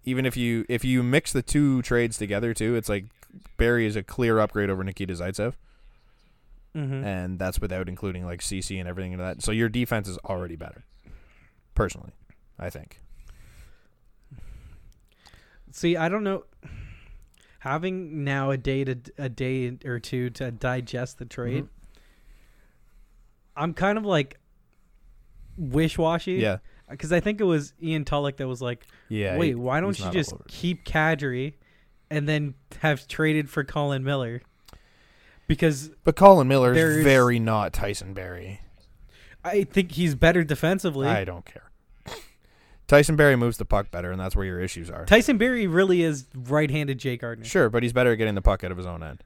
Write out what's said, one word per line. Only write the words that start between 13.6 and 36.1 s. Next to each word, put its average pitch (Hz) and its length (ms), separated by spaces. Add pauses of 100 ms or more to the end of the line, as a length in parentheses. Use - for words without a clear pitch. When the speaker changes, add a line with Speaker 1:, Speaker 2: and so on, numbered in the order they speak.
Speaker 2:
See, 170 240
I 165 140
don't 208 140
know. 196 200 (1160)
Having 160 640
now 139 280
a 135 60
day 135 260
to, 127 140 (200)
a 135 120
day 127 560
or 123 140
two 123 320
to 123 200
digest 123 680
the 120 60
trade, 127 400
Speaker 1:
Mm-hmm. - 100 (1900)
Speaker 2:
I'm 165 100
kind 202 240
of, 214 80
like, 151 340 (1200)
wish-washy. 160 760
Speaker 1:
Yeah. 107 220 (400)
Speaker 2:
'cause 156 140
I 175 80
think 208 220
it 202 40
was 156 360
Ian 160 240
Tulloch 143 320
that 135 100
was 127 140
like, 123 240 (240)
Speaker 1:
Yeah, 101 280
Speaker 2:
"Wait, - 120
Speaker 1:
he, 123 60
Speaker 2:
why 127 240
don't 190 100
Speaker 1:
he's 190 100
Speaker 2:
you 95 60
Speaker 1:
not - 40
all - 40
Speaker 2:
just 165 200
Speaker 1:
over - 100
it. - 80
Speaker 2:
keep - 340
Kadri 147 680 (560)
and 147 180
then 151 280 (260)
have 151 260
traded 156 420
for 147 140
Colin 139 400
Miller?" 127 380 (1040)
Because 156 420 (140)
Speaker 1:
But 156 120